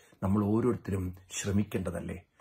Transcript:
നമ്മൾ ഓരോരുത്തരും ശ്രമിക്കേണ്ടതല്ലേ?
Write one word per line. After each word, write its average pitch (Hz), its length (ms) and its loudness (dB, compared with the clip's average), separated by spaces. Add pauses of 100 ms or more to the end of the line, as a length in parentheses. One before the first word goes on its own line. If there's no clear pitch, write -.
(240)
നമ്മൾ 101 200 4
ഓരോരുത്തരും 101 720 0 (160)
ശ്രമിക്കേണ്ടതല്ലേ? 90 920 -2 (160)